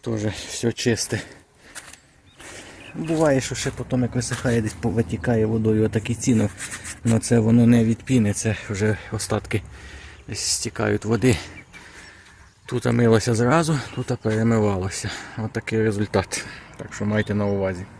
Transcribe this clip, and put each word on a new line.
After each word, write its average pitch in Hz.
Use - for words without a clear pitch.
Теж 110
все -
чисте. -
Буває, 156
що -
ще -
потім, 127
як 117
висихає, 117
десь 107
повитікає 113
водою 110
отакі 107
ціни. 110
Но 113
це 117
воно 113
не 117
від 113
піни, 110
це 107
вже 104
остатки 107
десь 104
стікають -
води. 107
Тут 123
милося 120
зразу, 147
тут 127
перемивалося. 107
Отакий 110
результат. 101
Так -
що 104
майте 107
на 104
увазі. 95